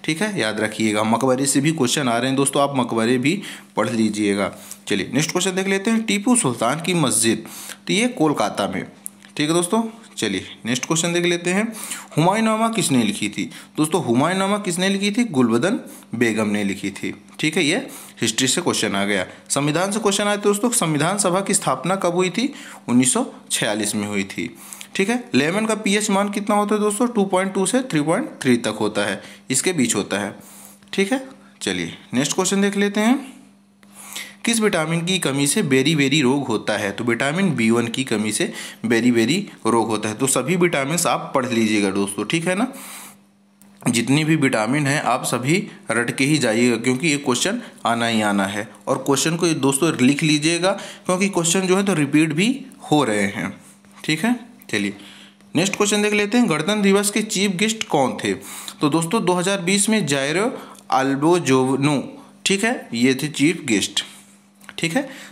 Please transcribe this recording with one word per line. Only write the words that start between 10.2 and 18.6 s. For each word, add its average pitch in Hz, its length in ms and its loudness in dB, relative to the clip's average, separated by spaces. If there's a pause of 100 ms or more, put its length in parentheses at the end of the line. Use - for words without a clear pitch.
नेक्स्ट 117 200 -4
क्वेश्चन 165 260 -2
देख 175 120 0
लेते 175 260 0
हैं। 214 220 0 (440)
हुमायूंनामा 220 540 2
किसने 143 320 2
लिखी 104 260 -2
थी, 98 220 -6 (260)
दोस्तों 156 280 0
हुमायूंनामा 180 540 2
किसने 185 300 -2
लिखी 196 240 0
थी, 240 140 0
गुलबदन 131 540 2 (340)
बेगम 110 340 0
ने 104 160 -2
लिखी 98 280 -4
थी। 101 220 -8 (260)
ठीक 156 160 -2
है, 185 80 2
ये 180 220 0 (340)
हिस्ट्री 120 280 0
से - 120 0